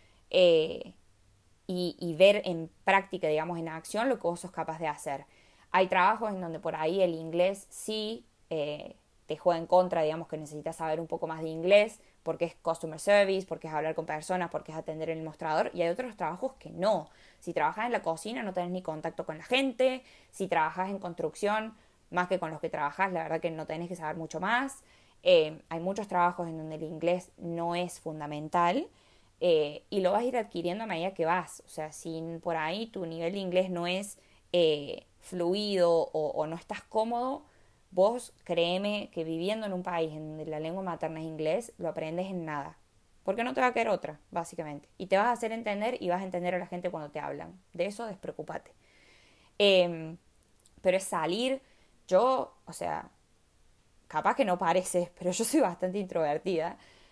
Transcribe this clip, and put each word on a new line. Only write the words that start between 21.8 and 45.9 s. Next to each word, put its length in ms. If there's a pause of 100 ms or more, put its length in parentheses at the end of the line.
más 180
que 100
con 120
los 100
que 80
trabajás, 440
la 100
verdad 180
que 100
no 160
tenés 220
que 80
saber 200
mucho 220
más. 440 (400)
Eh, 480
hay 100
muchos 280
trabajos 400
en 100
donde 160
el 80
inglés 560
no 360
es 260
fundamental, 840 (580)
eh, 460
y 120
lo 100
vas 80
a 40
ir 120
adquiriendo 480
a 20
medida 280
que 100
vas. 420
O 20
sea, 220
si 320 (200)
por 140
ahí 300
tu 200
nivel 260
de 80
inglés 300
no 180
es, 300 (340)
eh, 520 (140)
fluido 720
o, 380
o 160
no 80
estás 280
cómodo, 600 (480)
vos 420 (120)
créeme 680
que 120
viviendo 420
en 60
un 100
país 300
en 160
donde 180
la 140
lengua 240
materna 340
es 80
inglés, 520
lo 100
aprendes 380
en 180
nada. 320 (480)
Porque 180
no 100
te 80
va 80
a 40
caer 160
otra, 320 (100)
básicamente. 640
Y 100
te 100
vas 100
a 60
hacer 180
entender 500